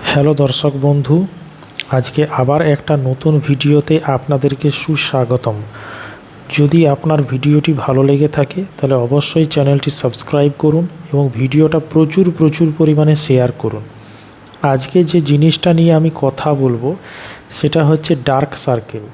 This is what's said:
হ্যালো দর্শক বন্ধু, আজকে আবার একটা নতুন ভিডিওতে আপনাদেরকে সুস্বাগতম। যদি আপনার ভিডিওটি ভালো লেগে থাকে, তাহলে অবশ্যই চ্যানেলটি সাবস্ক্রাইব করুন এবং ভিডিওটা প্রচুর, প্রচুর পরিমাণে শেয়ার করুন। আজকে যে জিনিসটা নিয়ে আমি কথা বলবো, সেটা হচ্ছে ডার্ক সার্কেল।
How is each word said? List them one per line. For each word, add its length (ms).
হ্যালো 300
দর্শক 460
বন্ধু, 360
আজকে 400
আবার 360
একটা 300
নতুন 420
ভিডিওতে 560
আপনাদেরকে 640
সুস্বাগতম। 880
যদি 360
আপনার 360
ভিডিওটি 500
ভালো 300
লেগে 260
থাকে, 320
তাহলে 180
অবশ্যই 520
চ্যানেলটি 440
সাবস্ক্রাইব 680
করুন 260
এবং 140
ভিডিওটা 440
প্রচুর, 520
প্রচুর 380
পরিমাণে 380
শেয়ার 360
করুন। 320
আজকে 420
যে 160
জিনিসটা 520
নিয়ে 220
আমি 200
কথা 400
বলবো, 360
সেটা 340
হচ্ছে 280
ডার্ক 320
সার্কেল। 580